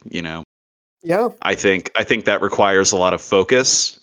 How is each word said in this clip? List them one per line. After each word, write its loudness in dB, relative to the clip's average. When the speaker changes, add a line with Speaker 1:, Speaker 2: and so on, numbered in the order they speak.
Speaker 1:
you -8
know? -12
Speaker 2:
Yeah. -2
Speaker 1:
I -2
think, 0
I 0
think -2
that 0
requires 2
a -2
lot 2
of -4
focus 0